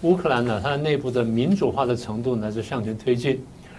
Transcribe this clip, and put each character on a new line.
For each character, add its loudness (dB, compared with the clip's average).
乌 6
克 0
兰 2
呢， 0
它 0
内 2
部 -2
的 2
民 2
主 2
化 0
的 0
程 -6
度 0
呢 -2
是 -4
向 -6
前 -4
推 2
进， -2